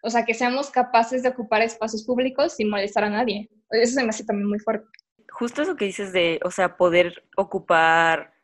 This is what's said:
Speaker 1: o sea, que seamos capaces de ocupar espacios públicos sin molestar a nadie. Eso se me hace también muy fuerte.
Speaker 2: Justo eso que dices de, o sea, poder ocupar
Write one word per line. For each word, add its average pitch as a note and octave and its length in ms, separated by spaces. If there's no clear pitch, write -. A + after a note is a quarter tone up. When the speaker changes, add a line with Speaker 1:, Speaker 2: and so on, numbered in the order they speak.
Speaker 1:
o A#3 60
sea, A#3 160
que A3+ 100
seamos B3+ 360
capaces B3 520
de B3+ 60
ocupar A3 340
espacios A3+ 420
públicos C4 500
sin G#3+ 140
molestar G#3 360
a G#3 40
nadie. G#3 400
Eso A#3+ 240
se C4+ 80
me A3 60
hace G#3+ 160
también G#3 240
muy G#3 100
fuerte. G#3+ 280
Speaker 2:
Justo A#3+ 320
eso F4+ 120
que G#3+ 100
dices F#3+ 280
de, E3+ 300
o F3+ 80
sea, F3+ 260
poder F3 500
ocupar E3 960